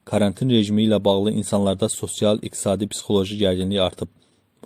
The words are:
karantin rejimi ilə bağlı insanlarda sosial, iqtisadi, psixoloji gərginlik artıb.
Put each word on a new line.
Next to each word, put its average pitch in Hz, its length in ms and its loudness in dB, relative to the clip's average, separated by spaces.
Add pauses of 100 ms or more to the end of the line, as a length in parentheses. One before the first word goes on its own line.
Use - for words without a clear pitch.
karantin 104 440 0
rejimi 107 360 2
ilə 107 180 2
bağlı 101 280 2
insanlarda 101 580 0
sosial, - 520 -2
iqtisadi, 101 460 -4
psixoloji 101 540 -2
gərginlik 95 400 0
artıb. - 280 -4 (560)